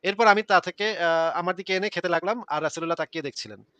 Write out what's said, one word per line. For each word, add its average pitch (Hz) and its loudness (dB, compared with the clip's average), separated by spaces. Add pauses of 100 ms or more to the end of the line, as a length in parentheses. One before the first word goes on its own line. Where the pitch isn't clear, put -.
"এরপর 202 2
আমি 208 6
তা 190 4
থেকে, 202 -2
আহ, 165 2
আমার 175 -2
দিকে 190 -4
এনে 202 -2
খেতে 175 -4
লাগলাম, 175 0
আর 151 -2
রাসূলুল্লাহ 165 -2
তাকিয়ে 160 -6
দেখছিলেন।" 107 -10 (160)